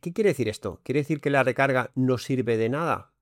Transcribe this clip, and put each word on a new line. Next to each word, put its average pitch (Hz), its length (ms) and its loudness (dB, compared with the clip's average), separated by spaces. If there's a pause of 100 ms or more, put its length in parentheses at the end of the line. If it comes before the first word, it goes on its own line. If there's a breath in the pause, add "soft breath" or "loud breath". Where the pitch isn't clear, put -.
¿qué 170 100 -8
quiere 208 180 2
decir 123 180 0
esto? 101 360 -8
¿Quiere 135 160 0
decir 147 200 -4
que 147 100 -2
la 139 120 4
recarga 127 520 0
no 127 240 2
sirve 117 400 -2
de 113 100 0
nada? 131 540 -4